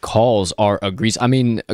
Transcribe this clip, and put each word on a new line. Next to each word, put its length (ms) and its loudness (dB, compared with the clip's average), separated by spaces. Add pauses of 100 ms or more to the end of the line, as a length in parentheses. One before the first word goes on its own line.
calls 560 0
are 240 2
egregious. 400 -2
I 60 2
mean, 340 2 (120)